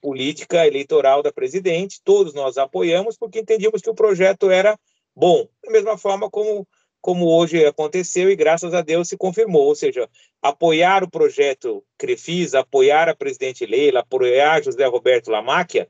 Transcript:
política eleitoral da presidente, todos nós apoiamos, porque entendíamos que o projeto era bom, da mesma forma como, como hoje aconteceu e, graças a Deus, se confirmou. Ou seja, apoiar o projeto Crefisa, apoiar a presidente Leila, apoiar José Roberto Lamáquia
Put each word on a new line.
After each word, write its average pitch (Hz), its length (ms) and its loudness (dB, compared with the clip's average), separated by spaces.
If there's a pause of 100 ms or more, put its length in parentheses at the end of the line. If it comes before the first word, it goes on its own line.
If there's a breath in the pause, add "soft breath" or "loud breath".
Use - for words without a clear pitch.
política 147 640 -2
eleitoral 139 560 2
da 147 100 -2
presidente, 180 720 -4
todos 190 280 2
nós 135 240 -4
apoiamos, 180 640 -2
porque 220 220 -8
entendíamos 220 420 -2
que 226 80 -6
o 226 40 -4
projeto 196 560 2
era 190 280 2 (360)
bom, 160 340 2 (160)
da - 80 -12
mesma 214 260 2
forma 202 320 -4
como, 208 360 -4 (360)
como 175 240 -2
hoje 165 400 4
aconteceu 180 640 -2
e, 196 60 2
graças 160 360 0
a 180 80 0
Deus, 165 280 -2
se 196 80 -10
confirmou. 185 500 0
Ou 147 80 2
seja, 131 340 -4 (320 soft breath)
apoiar 165 600 2
o 180 80 -8
projeto 139 760 -2 (140)
Crefisa, 135 600 -4
apoiar 143 480 2
a 156 80 -2
presidente 131 500 -8
Leila, 127 340 0
apoiar 131 640 0
José 131 240 -2
Roberto 123 420 0
Lamáquia 117 600 -4